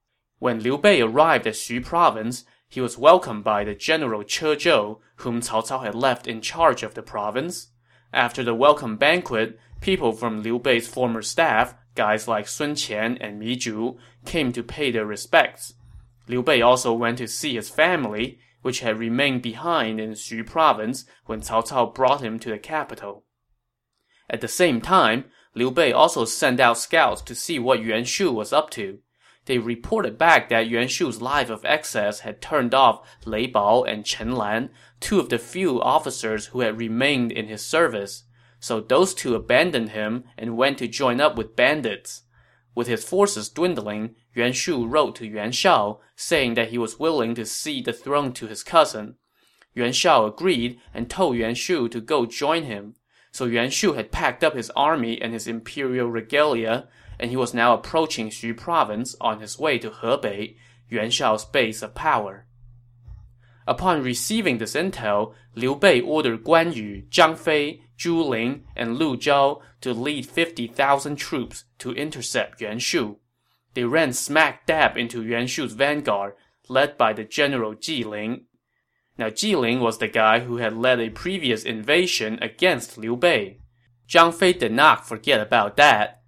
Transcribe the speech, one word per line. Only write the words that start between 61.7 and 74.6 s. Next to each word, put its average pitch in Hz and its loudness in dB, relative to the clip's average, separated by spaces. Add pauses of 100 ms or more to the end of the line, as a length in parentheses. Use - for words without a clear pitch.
of 107 -10
power. 110 -2 (1200)
Upon 156 0
receiving 131 -2
this 110 -6
intel, 110 -2 (220)
Liu 127 -2
Bei 143 6
ordered 131 -2
Guan 165 4
Yu, 104 -10
Zhang 160 6
Fei, 151 -2 (160)
Zhu 165 0
Ling, 127 -4
and 117 -4
Lu 147 0
Zhao 143 2 (200)
to 123 -4
lead 135 -6
fifty 165 -2
thousand 139 0
troops - -8 (140)
to 123 -8
intercept 131 -6
Yuan 107 -6
Shu. 110 -4 (560)
They 123 -4
ran 135 2
smack 147 0